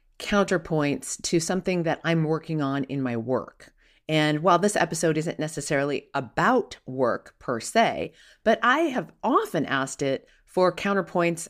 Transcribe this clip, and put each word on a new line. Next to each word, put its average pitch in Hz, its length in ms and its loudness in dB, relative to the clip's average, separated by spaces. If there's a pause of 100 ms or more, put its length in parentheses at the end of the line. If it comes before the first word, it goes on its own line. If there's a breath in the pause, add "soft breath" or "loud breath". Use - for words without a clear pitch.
(200 soft breath)
counterpoints 165 1040 0
to 170 160 0
something 180 440 -2
that 160 200 -2
I'm 165 220 2
working 156 360 -2
on 139 220 -2
in 139 180 -6
my 120 160 -2
work. 113 560 -4 (360 soft breath)
And 151 320 2
while 175 180 4
this 202 160 2
episode 160 420 0
isn't 160 220 -4
necessarily 147 720 -4
about 165 640 0 (100)
work 131 540 -2
per 117 220 -6
se, 131 500 0 (320 soft breath)
but 220 180 4
I 254 180 4
have 254 340 -2 (100)
often 269 420 2
asked 135 360 -4
it 135 260 -2 (180 soft breath)
for 180 300 2
counterpoints 175 760 0